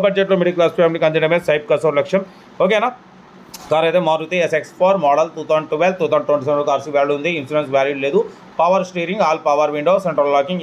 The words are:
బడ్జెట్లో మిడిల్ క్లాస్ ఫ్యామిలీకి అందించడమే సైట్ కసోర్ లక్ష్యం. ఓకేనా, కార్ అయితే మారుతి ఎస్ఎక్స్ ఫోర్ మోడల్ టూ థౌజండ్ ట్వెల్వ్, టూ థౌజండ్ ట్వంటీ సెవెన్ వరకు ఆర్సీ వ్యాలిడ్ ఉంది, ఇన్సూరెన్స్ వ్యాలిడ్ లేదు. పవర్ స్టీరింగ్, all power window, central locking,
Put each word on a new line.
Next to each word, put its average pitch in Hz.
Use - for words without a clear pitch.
బడ్జెట్లో 190
మిడిల్ 175
క్లాస్ 165
ఫ్యామిలీకి 165
అందించడమే 156
సైట్ 151
కసోర్ 147
లక్ష్యం. 185
ఓకేనా, 214
కార్ 160
అయితే 165
మారుతి 156
ఎస్ఎక్స్ 147
ఫోర్ 190
మోడల్ 151
టూ 160
థౌజండ్ 156
ట్వెల్వ్, 175
టూ 165
థౌజండ్ 147
ట్వంటీ 147
సెవెన్ 147
వరకు 147
ఆర్సీ 139
వ్యాలిడ్ 143
ఉంది, 151
ఇన్సూరెన్స్ 143
వ్యాలిడ్ 139
లేదు. 147
పవర్ 180
స్టీరింగ్, 180
all 160
power 151
window, 156
central 147
locking, 170